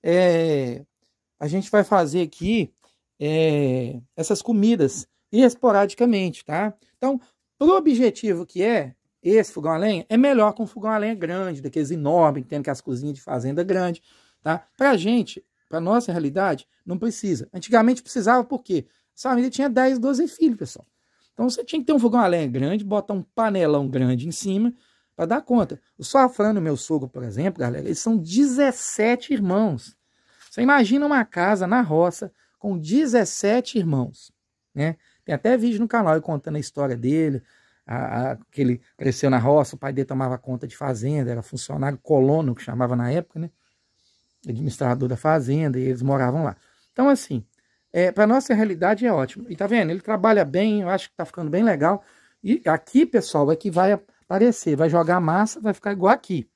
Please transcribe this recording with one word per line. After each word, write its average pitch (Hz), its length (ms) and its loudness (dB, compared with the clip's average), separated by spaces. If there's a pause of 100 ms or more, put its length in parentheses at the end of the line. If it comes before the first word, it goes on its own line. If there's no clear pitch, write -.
É... 165 800 0 (560)
a 151 80 -6
gente 185 220 -4
vai 208 140 4
fazer 175 400 0
aqui, 180 500 -4 (460)
é... 143 840 0 (160)
essas 175 240 -2
comidas 208 680 2 (240)
esporadicamente, 214 1120 2
tá? 196 300 -4 (240)
Então, 262 240 -2 (380)
pro 349 180 6
objetivo 226 640 0
que 175 200 -6
é 190 320 0 (280)
esse 202 300 2
fogão 160 180 -4
a 160 60 0
lenha, 190 300 -2
é 220 100 0
melhor 240 360 4
com 226 100 -8
um 202 40 -6
fogão 220 240 -6
a 220 80 0
lenha 220 160 -4
grande, 175 460 -6
daqueles 147 280 -4
enormes, 151 540 0
que - 60 -16
tem 147 100 -6
aquelas 139 220 -8
cozinhas 139 340 -8
de 135 60 -20
fazenda 135 420 -4
grande, 180 400 -2 (400)
tá? 160 240 -4 (100)
Pra 269 180 4
gente, 202 480 -2 (240)
pra 160 140 -6
nossa 214 300 0
realidade, 165 560 -2 (180)
não 180 100 -8
precisa. 185 560 -4
Antigamente 226 520 2
precisava 240 400 0
por 247 180 -6
quê? 160 240 -4 (320)
Essa 254 120 -6
família 247 200 0
tinha 269 180 -2
dez, 254 300 2
doze 269 300 0
filhos, 277 300 0
pessoal. - 280 -14 (480)
Então 240 160 -2
você 247 160 -6
tinha 320 140 -4
que 247 80 -4
ter 311 60 2
um 294 40 4
fogão 240 220 4
a 202 80 4
lenha 170 180 2
grande, 143 380 -2
botar 202 320 -4
um 190 80 -6
panelão 165 640 0
grande 127 400 0
em 170 40 -8
cima 214 400 -2 (440)
pra 165 100 -2
dar 240 160 -2
conta. 214 400 0 (160)
O - 60 -16
Safrano, 220 580 2
meu 151 160 -2
sogro, 135 320 -4
por 131 140 -12
exemplo, 147 360 -4
galera, 127 240 -4
eles - 140 -6
são 226 180 -2
dezessete 247 1160 0
irmãos. 196 640 -2 (540)
Você 226 100 -6
imagina 269 420 4
uma 277 220 2
casa 185 400 0
na 233 160 2
roça 170 500 0 (280)
com 196 180 -4
dezessete 226 1000 0
irmãos, 139 520 -4 (420)
né? 156 240 -4 (280)
Tem 160 80 -4
até 233 240 2
vídeo 220 220 0
no 226 80 0
canal 196 260 2
eu 160 80 2
contando 151 360 -6
a - 20 -4
história 135 360 -4
dele, 135 460 0 (460)
a, 123 440 -4
a, 117 60 -8 (140)
que 143 100 -6
ele 123 200 0 (140)
cresceu 135 340 -2
na 127 100 2
roça, 143 360 2
o - 40 -18
pai 135 120 -8
dele 131 140 -4
tomava 131 320 -4
conta 127 300 -10
de - 100 -18
fazenda, 131 540 -4
era 117 100 -6
funcionário 135 560 -6
colono, 143 560 2
que - 80 -10
chamava 123 340 -2
na 120 160 -2
época, 170 280 -6
né? 170 100 -8 (960)
Administrador 127 640 -2
da 123 80 -4
fazenda, 143 600 0
e 127 40 -2
eles 127 200 -2
moravam 135 400 0
lá. 107 120 -4 (360)
Então, 262 180 2
assim, 135 340 -2 (480)
é, 175 200 2
pra 214 160 4
nossa 262 260 2
realidade 208 520 0
é 233 60 2
ótimo. 165 380 -2
E 170 60 -10
tá 196 120 -4
vendo? 202 220 2
Ele 185 120 -4
trabalha 208 440 2
bem, 202 360 0
eu 175 80 -4
acho 190 200 -4
que - 60 -20
tá 170 100 -8
ficando 160 240 -10
bem 180 140 2
legal. 180 400 2 (400)
E 240 220 0
aqui, 165 400 2
pessoal, 147 460 2
é 160 40 2
que 180 160 -6
vai 185 220 4
aparecer, 196 840 0
vai 156 140 2
jogar 170 300 2
massa, 180 400 0
vai 214 140 -2
ficar - 180 -6
igual 196 220 2
aqui. 170 420 -4